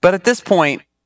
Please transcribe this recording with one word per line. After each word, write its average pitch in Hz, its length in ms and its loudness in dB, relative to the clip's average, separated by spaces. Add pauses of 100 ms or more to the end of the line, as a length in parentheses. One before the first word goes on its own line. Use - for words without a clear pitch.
But 180 140 4
at 185 100 -8
this 240 160 -2
point, 156 420 -2 (240)